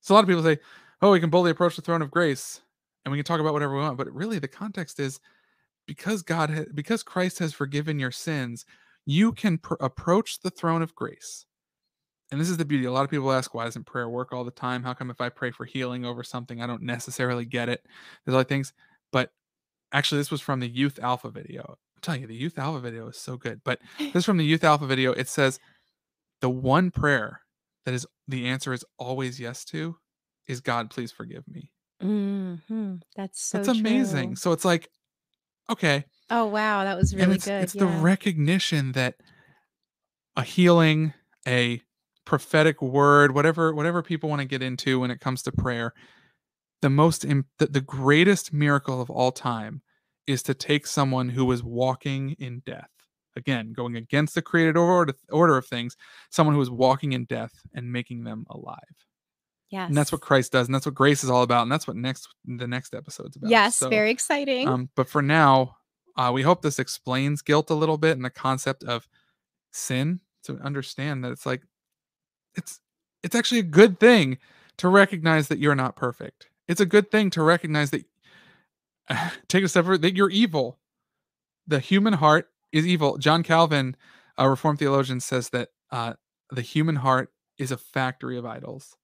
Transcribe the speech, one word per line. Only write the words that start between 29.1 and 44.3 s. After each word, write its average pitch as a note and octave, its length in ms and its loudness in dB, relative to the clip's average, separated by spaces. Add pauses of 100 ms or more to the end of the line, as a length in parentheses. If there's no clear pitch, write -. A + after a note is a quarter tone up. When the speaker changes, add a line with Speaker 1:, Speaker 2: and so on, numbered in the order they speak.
Speaker 1:
yes A#2+ 260 -12
to E3 300 -8 (500)
is, B2+ 140 -8
'God, A#2+ 300 -2
please A#2+ 200 -8
forgive - 380 -18
me.'" - 240 -18 (280)
Speaker 2:
Mm-hmm. G3 960 -6 (200)
That's G3 260 -12
so - 160 -6
Speaker 1:
That's G3+ 100 -2
amazing. A3 640 0
Speaker 2:
true. A#2 60 -8
Speaker 1:
So F3 160 0
it's E3 120 -2
like, E3+ 240 2 (800)
okay. D3 360 0 (260)
Speaker 2:
Oh, A#3 160 0
wow. G#3 380 0
That G3 120 -4
was F#3 160 2
Speaker 1:
And F#3+ 100 -4
Speaker 2:
really F#3 140 4
Speaker 1:
it's, F#3 100 -4
Speaker 2:
good. G3 180 -4
Speaker 1:
it's F3+ 80 -6
the G3+ 140 0
Speaker 2:
Yeah. E3 160 0
Speaker 1:
recognition D#3+ 880 0
that B2+ 240 -2 (1200)
a C3+ 60 -4
healing, D#3+ 720 4 (340)
a A#2+ 360 -2 (420)
prophetic D3+ 560 2
word, C#3+ 540 6
whatever, D#3+ 400 2
whatever E3 280 -2
people D#3+ 280 -4